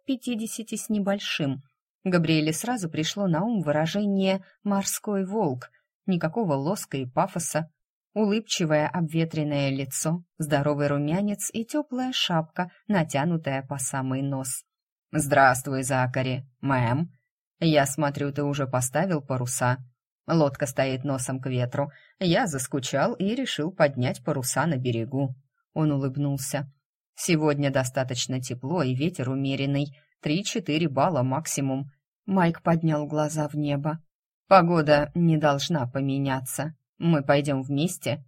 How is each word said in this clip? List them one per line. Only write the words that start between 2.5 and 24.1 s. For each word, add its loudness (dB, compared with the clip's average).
сразу -4
пришло -2
на 2
ум 0
выражение 0
«морской -2
волк». -2
Никакого 0
лоска -2
и -2
пафоса. -2
Улыбчивое 0
обветренное 0
лицо, -4
здоровый 0
румянец 0
и -4
тёплая -4
шапка, -2
натянутая 0
по -10
самый -4
нос. -4
«Здравствуй, 4
Закари, 0
мэм. 0
Я 4
смотрю, -2
ты -4
уже 0
поставил 0
паруса. -2
Лодка 2
стоит -2
носом -4
к -8
ветру. -2
Я 2
заскучал -2
и -2
решил -4
поднять 0